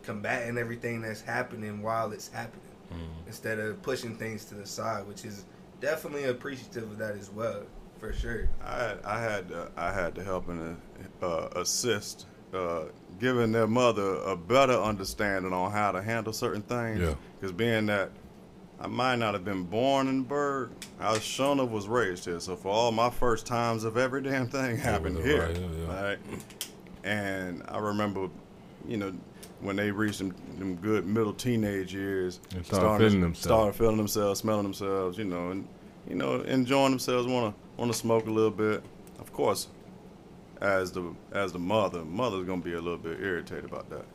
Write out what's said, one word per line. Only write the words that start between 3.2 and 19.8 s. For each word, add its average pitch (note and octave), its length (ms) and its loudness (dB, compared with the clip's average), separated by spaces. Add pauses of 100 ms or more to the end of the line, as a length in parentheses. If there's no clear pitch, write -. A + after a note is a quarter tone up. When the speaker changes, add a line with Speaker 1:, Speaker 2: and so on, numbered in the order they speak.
Speaker 1:
instead A2 300 -4
of G#2+ 240 -4
pushing B2+ 340 -4
things A2 300 -8
to - 100 -16
the G2+ 100 -12
side, G#2+ 420 -4
which G#2 180 -14
is G2 200 -12 (360)
definitely D3 440 -2
appreciative B2 580 -6
of G#2+ 160 -10
that G#2+ 160 -4
as G2 160 -14
well, G#2 320 -4 (360)
for G#2+ 140 -6
sure. A#2 340 2 (160)
Speaker 3:
I, A#2+ 300 -2 (100)
I G#2+ 160 -2
had G2+ 300 -2
to, E2+ 260 -8
I E2+ 160 -2
had F2+ 240 -2
to F2+ 80 -6
help F#2 260 -2
and, E2 280 -6 (440)
uh, E2+ 340 0
assist, G2+ 720 -2 (260)
uh, E2+ 300 -2 (360)
giving A#2+ 320 4
their A2+ 140 6
mother G#2+ 520 4
a F#2+ 200 0
better B2+ 360 6
understanding G2 760 0
on F#2 200 0
how G#2 220 4
to F#2 80 0
handle A2 300 -2
certain G#2 300 -2
things. A#2 400 -2
Speaker 2:
Yeah. D#2 140 2 (260)
Speaker 3:
'Cause F#2+ 100 -4
being A2 360 2
that G2+ 240 2 (680)
I - 80 -6
might B2 280 2
not A2+ 180 2
have F#2+ 100 -2
been F#2+ 200 -2
born C3 440 2